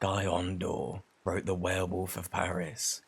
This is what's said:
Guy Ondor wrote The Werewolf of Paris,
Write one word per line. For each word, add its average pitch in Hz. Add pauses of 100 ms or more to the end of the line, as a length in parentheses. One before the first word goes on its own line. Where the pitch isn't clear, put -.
Guy 98
Ondor 90 (220)
wrote 92
The 95
Werewolf 92
of 92
Paris, 90